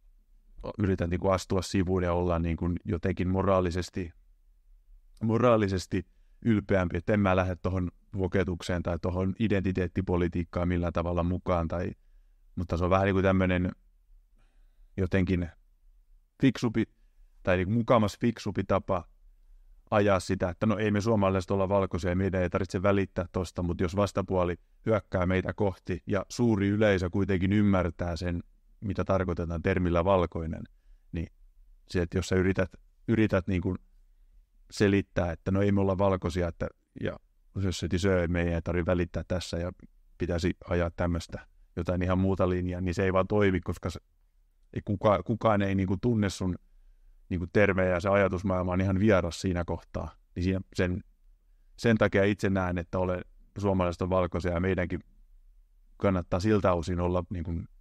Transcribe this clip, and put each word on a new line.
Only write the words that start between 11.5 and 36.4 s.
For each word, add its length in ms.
tai, 220
mutta 220
se 80
on 60
vähän, 140
niin 100
kuin, 80
tämmönen 500
jotenkin 520
fiksupi, 420
tai, 140
niin 100
kuin, 120
mukamas 400
fiksupi 460
tapa 440
ajaa 300
sitä, 280
että 180
no, 120
ei 120
me 100
suomalaiset 500
olla 180
valkoisia, 480
meidän 260
ei 80
tarvitse 320
välittää 500
tosta, 300
mutta 220
jos 120
vastapuoli 600
hyökkää 400
meitä 280
kohti 520
ja 220
suuri 400
yleisö 420
kuitenkin 420
ymmärtää 640
sen, 260
mitä 240
tarkoitetaan 580
termillä 420
valkoinen, 580
niin 140
se, 140
että 160
jos 100
sä 80
yrität, 340
yrität, 380
niin 160
kuin, 160
selittää, 600
että 180
no, 120
ei 100
me 80
olla 180
valkoisia, 500